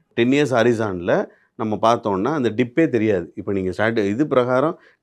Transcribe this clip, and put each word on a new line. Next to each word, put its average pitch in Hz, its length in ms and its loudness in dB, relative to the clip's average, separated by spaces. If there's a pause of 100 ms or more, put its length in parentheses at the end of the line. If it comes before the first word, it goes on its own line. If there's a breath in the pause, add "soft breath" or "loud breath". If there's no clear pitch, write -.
(140)
டென் - 160 2
இயர்ஸ் 139 200 2
ஹரிசான்ல 113 760 0 (280 soft breath)
நம்ம 107 280 -4
பார்த்தோம்னா 107 420 2
அந்த 131 260 -2
டிப்பே 123 380 0
தெரியாது. 107 460 0
இப்ப 104 180 -8
நீங்க 95 180 -2
ஸ்டார்ட் 107 280 -2
இது 107 280 0
பிரகாரம், 131 520 0 (240 soft breath)